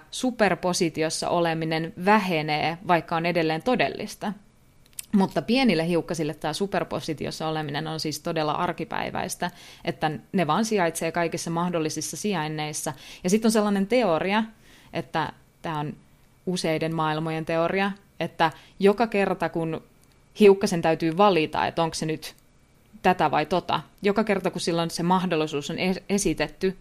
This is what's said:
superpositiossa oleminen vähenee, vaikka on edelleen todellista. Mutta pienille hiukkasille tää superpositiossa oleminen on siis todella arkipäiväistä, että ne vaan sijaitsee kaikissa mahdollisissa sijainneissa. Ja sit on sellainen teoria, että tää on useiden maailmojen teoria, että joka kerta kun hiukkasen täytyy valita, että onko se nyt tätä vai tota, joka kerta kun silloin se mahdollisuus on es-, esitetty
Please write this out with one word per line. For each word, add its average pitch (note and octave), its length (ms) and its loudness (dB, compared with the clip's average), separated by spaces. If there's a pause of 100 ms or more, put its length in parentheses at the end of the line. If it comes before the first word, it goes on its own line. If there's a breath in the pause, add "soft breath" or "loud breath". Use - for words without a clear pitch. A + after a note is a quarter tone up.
(120)
superpositiossa F3+ 1160 0
oleminen D#3+ 640 0 (120)
vähenee, D#3+ 720 2 (100)
vaikka E3+ 280 2
on E3 100 -2
edelleen E3 380 0
todellista. G#3+ 680 -2 (800)
Mutta F#3+ 300 2
pienille A3+ 460 2
hiukkasille D#3+ 460 -2
tää D3+ 200 -6
superpositiossa D#3+ 920 -4
oleminen D#3 400 -4
on D#3 120 -6
siis D3+ 200 -4
todella D#3 320 -2
arkipäiväistä, - 1000 -4 (340 loud breath)
että D#3+ 260 -2 (200)
ne F3 160 0
vaan G3 180 2
sijaitsee E3+ 460 0
kaikissa E3+ 400 -2
mahdollisissa E3 680 -2
sijainneissa. D#3 760 -4 (300 loud breath)
Ja F3+ 60 0
sit A3 160 4
on A3 60 6
sellainen G3+ 360 2
teoria, G#3 560 2 (500 soft breath)
että E3 400 -4 (280)
tää D#3+ 180 -6
on D3 160 -6 (500)
useiden D#3+ 500 -2
maailmojen D#3+ 500 -2
teoria, F3 460 0 (280)
että E3 320 0 (280 loud breath)
joka G#3 280 6
kerta F#3+ 420 0
kun E3 320 -4 (580)
hiukkasen G3 420 8
täytyy D#3+ 360 2
valita, D#3+ 500 4
että - 160 0
onko D#3+ 100 -2
se - 120 -6
nyt D#3 300 -8 (680)
tätä F3+ 300 4
vai D3 140 2
tota, E3 360 -2 (200)
joka G#3 220 2
kerta F#3+ 280 0
kun E3+ 100 -8
silloin E3 300 0
se E3+ 120 -6
mahdollisuus E3+ 680 0
on G3+ 80 -6
es-, F#3 320 -2
esitetty F#3+ 720 -2